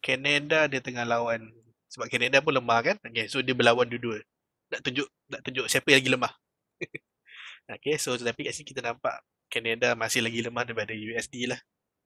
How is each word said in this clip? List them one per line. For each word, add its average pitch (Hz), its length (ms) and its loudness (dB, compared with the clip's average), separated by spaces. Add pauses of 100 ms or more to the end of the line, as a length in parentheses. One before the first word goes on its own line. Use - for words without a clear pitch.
Canada 143 640 2
dia 135 160 0
tengah 123 240 -6
lawan. 117 480 0 (400)
Sebab 117 160 -6
Canada 127 320 4
pun 147 160 0
lemah 120 240 4
kan? 160 240 0
Okey, 113 240 -4
so 131 160 -2
dia 131 80 0
berlawan 123 320 6
dua-dua. 117 400 -6 (480)
Nak - 80 -8
tunjuk, 135 280 -2 (200)
nak - 160 -10
tunjuk 127 240 -6
siapa 139 240 4
yang 135 80 10
lagi 131 160 0
lemah. 123 160 -2 (480)
<laughs> - 960 -16
Okey, 147 240 -2
so 127 160 -2
tetapi 120 320 -4
kat 120 80 -8
sini - 160 -14
kita 131 80 -8
nampak 127 400 -4 (320)
Canada 117 400 0
masih 113 320 0
lagi 117 160 -2
lemah 120 240 -4
daripada 113 320 -6
U 107 160 -8
S 117 160 -6
D 123 160 -8
lah. 123 160 -4 (460)